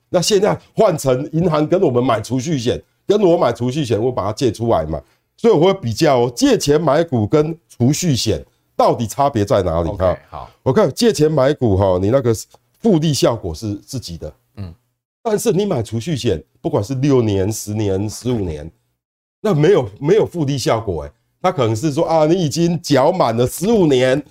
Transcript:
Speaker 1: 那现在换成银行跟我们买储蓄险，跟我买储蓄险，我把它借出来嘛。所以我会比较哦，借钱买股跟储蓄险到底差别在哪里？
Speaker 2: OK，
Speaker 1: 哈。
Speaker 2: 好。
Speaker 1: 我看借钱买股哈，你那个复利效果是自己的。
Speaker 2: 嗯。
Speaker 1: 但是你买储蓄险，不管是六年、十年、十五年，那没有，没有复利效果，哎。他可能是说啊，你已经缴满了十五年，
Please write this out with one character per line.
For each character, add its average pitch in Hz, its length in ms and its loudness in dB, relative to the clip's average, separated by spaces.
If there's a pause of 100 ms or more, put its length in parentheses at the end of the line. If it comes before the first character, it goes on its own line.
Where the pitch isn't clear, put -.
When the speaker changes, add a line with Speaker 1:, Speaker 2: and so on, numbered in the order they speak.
Speaker 1:
那 175 120 0
现 196 180 0
在 185 180 0 (160)
换 196 240 2
成 135 340 -2
银 170 180 0
行 151 180 0
跟 170 140 0
我 170 80 2
们 120 140 0
买 127 180 0
储 131 180 -6
蓄 143 180 -4
险， 110 240 -4 (240)
跟 208 160 2
我 175 160 4
买 165 140 2
储 123 180 -4
蓄 147 140 -4
险， 107 180 -2
我 127 100 -2
把 107 140 -4
它 104 60 -4
借 117 200 0
出 117 180 -4
来 85 160 2
嘛。 76 160 -6 (340)
所 - 140 2
以 220 40 6
我 160 60 4
会 285 140 4
比 117 200 -6
较 143 260 2
哦， 123 140 0
借 143 240 2
钱 143 220 2
买 160 240 2
股 117 240 0
跟 156 300 0 (120)
储 120 240 0
蓄 156 220 -2
险 95 280 -4 (320)
到 170 200 2
底 120 100 -4
差 139 240 0
别 - 160 0
在 117 160 2
哪 85 220 -2
里？ 82 60 -4
Speaker 2:
OK， 95 160 -2
Speaker 1:
哈。 87 140 0 (100)
Speaker 2:
好。 69 200 -16 (140)
Speaker 1:
我 131 100 0
看 202 180 2
借 226 220 0
钱 151 180 2
买 143 220 2
股 113 240 0
哈， 95 240 2
你 95 80 0
那 131 120 2
个 117 120 0 (460)
复 214 180 2
利 156 160 0
效 131 220 0
果 92 180 -8
是 101 220 -6
自 - 240 -12
己 85 180 -14
的。 76 160 -14 (220)
Speaker 2:
嗯。 92 180 -14 (480)
Speaker 1:
但 214 160 -2
是 - 140 0
你 208 140 0
买 156 180 -2
储 113 160 -6
蓄 143 180 -4
险， 101 260 -2 (180)
不 165 80 -4
管 135 140 0
是 135 120 -6
六 131 260 2
年、 98 300 0
十 107 220 -8
年、 104 360 -2
十 117 220 -6
五 120 80 -2
年， 80 300 -8 (720)
那 208 120 0
没 151 180 4
有， 143 160 2 (120)
没 151 160 2
有 185 100 4
复 160 200 -6
利 139 120 -4
效 120 240 -2
果， 82 220 -6
哎。 73 80 -14 (280)
他 180 120 0
可 135 140 0
能 110 100 0
是 147 160 -4
说 143 140 0
啊， 160 200 2
你 156 80 4
已 180 160 0
经 165 320 -2
缴 143 300 2
满 147 260 0
了 120 80 2
十 170 260 -2
五 202 140 4
年， 131 440 2